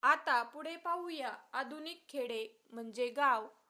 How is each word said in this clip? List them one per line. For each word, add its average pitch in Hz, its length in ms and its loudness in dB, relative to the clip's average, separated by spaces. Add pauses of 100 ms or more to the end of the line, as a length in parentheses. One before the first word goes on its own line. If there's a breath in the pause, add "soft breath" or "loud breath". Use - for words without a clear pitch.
आता 277 400 6
पुढे 311 320 -8
पाहूया 339 600 -4 (180)
आधुनिक 302 560 -6
खेडे 233 380 -4 (240)
म्हणजे 233 380 -4
गाव. 240 380 2 (220)